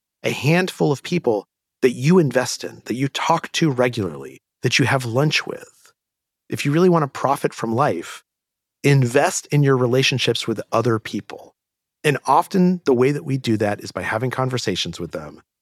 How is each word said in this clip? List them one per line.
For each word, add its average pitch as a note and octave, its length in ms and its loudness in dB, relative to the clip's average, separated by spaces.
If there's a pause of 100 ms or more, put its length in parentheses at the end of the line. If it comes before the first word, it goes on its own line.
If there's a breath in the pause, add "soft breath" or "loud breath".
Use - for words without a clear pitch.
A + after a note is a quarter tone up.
(220)
a A#2 80 -4
handful D#3+ 600 0
of C3+ 100 -4
people A#2 460 -2 (340)
that B2+ 120 4
you D#3+ 260 4
invest B2+ 440 0
in, F2+ 220 -14
that - 80 -6
you C3 140 -4
talk - 460 -2
to D#3+ 180 2
regularly, A2+ 680 -4 (240)
that B2 160 0
you C#3 80 2
have B2+ 180 0
lunch C3 440 -2
with. - 440 -16 (560)
If - 160 -8
you C#3+ 80 -2
really F3 180 4
want E3+ 120 4
to C#3 60 -2
profit - 480 -2
from A2+ 180 -4
life, A2+ 500 -2 (600)
invest C#3 640 2
in D3 160 2
your C#3 120 4
relationships B2 720 0
with G#2+ 140 -4 (100)
other A2+ 280 2
people. - 560 -12 (480)
And D3 220 2
often F3+ 600 2
the C3+ 100 4
way B2+ 160 4
that - 140 -6
we C3+ 120 -2
do A2+ 200 0
that G#2 240 -2
is G2+ 100 -12
by F#2 100 -8
having A2 300 -4
conversations A#2+ 680 -4
with E2+ 120 -10
them, D2+ 300 -14 (200)